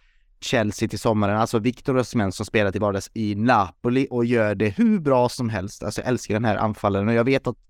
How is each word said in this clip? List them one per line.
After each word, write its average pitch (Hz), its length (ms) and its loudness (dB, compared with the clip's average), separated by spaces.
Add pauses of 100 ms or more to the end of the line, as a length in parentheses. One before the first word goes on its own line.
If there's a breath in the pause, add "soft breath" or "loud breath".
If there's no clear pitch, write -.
(420 soft breath)
Chelsea 107 480 -2
till 107 100 -8
sommaren. 107 380 2
Alltså 113 220 0
Victor 123 380 -2
Osimhen 107 340 0
som 104 140 -8
spelat 101 300 0
i 101 40 -2
vardags 98 340 -2
i 107 220 -2
Napoli 120 760 2
och 120 160 0
gör 110 300 2
det 107 140 0
hur 214 300 2
bra 127 300 2
som 120 200 -4
helst. 107 340 -6
Alltså, - 180 -6
jag - 60 -6
älskar 123 260 -2
den 110 120 0
här 107 120 2
anfallaren 104 500 0
och 117 60 2
jag 117 100 2
vet 135 240 0
att 123 100 -6 (120)